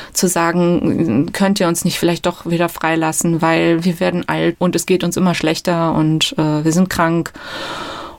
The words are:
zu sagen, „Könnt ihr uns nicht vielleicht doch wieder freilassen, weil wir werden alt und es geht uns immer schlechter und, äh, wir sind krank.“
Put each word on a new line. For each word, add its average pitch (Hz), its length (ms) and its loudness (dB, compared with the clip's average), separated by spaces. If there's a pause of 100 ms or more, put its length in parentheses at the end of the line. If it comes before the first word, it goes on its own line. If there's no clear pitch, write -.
(120)
zu - 160 0
sagen, 170 1040 0
„Könnt 196 300 0
ihr 175 80 2
uns 170 160 -2
nicht 175 120 -2
vielleicht 170 280 0
doch 175 200 -4
wieder 170 220 0
freilassen, 160 720 0
weil 165 440 2
wir 175 160 0
werden 175 260 -2
alt 160 320 0
und 175 160 2
es 170 100 -2
geht 185 200 2
uns 175 100 -2
immer 180 200 2
schlechter 165 580 0
und, 156 440 2
äh, 151 280 0
wir 160 80 2
sind 185 160 2
krank.“ 165 420 0 (880)